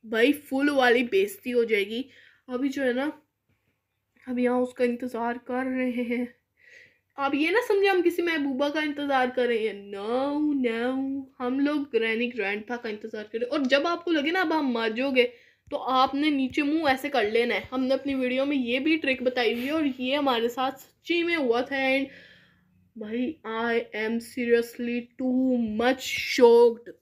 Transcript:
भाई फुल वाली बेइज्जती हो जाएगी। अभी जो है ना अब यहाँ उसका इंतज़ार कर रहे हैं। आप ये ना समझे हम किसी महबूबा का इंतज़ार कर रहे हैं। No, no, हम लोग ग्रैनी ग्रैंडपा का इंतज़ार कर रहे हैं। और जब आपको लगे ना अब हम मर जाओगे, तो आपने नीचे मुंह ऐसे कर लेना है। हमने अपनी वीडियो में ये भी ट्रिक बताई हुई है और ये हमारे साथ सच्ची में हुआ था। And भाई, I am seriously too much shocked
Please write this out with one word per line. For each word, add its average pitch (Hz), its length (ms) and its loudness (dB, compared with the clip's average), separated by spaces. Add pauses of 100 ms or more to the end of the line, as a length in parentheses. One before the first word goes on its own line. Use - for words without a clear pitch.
भाई 226 280 4 (160)
फुल 277 220 2
वाली 254 340 4
बेइज्जती 208 460 -2
हो 240 140 2
जाएगी। 220 400 -2 (440)
अभी 254 200 -2
जो 277 140 -4
है 247 100 0
ना 277 180 -2 (1160)
अब 247 120 -4
यहाँ 247 200 2
उसका 247 260 -2
इंतज़ार 240 520 -4
कर 254 280 -6
रहे 254 260 -2
हैं। 240 440 -4 (840)
आप 277 180 -2
ये 320 160 0
ना 440 100 4
समझे 403 260 2
हम 381 140 2
किसी 349 200 0
महबूबा 285 480 0
का 302 120 -4
इंतज़ार 285 480 0
कर 247 180 0
रहे 220 200 0
हैं। 202 240 -8
No, 247 480 -2 (200)
no, 262 640 -2 (160)
हम 254 200 -2
लोग 285 240 0
ग्रैनी 226 440 -2
ग्रैंडपा 214 480 -6
का 233 140 -8
इंतज़ार 214 340 -10
कर 226 160 -8
रहे 240 60 -2
हैं। 277 140 -4
और 269 80 0
जब 285 200 2
आपको 339 240 -2
लगे 311 200 2
ना 370 100 0
अब 330 120 0
हम 294 180 0
मर 226 180 0
जाओगे, 254 340 2 (480)
तो 285 60 -6
आपने 269 520 2
नीचे 269 320 0
मुंह 302 280 0
ऐसे 262 200 0
कर 214 220 0
लेना 233 240 0
है। 226 160 -6
हमने 262 220 0
अपनी 269 200 -2
वीडियो 262 320 0
में 294 120 -2
ये 247 220 -2
भी 311 180 0
ट्रिक 262 260 -2
बताई 240 300 0
हुई 240 120 -4
है 277 60 -4
और 320 140 0
ये 254 300 -2
हमारे 247 340 0
साथ 262 220 -2
सच्ची - 520 -6
में 339 120 0
हुआ 247 260 2
था। 269 380 0
And 269 60 -2 (920)
भाई, 220 400 -6 (100)
I 233 340 0 (140)
am 220 160 -2
seriously 233 880 0 (200)
too 254 360 2 (240)
much 262 220 2 (320)
shocked 233 540 8 (120)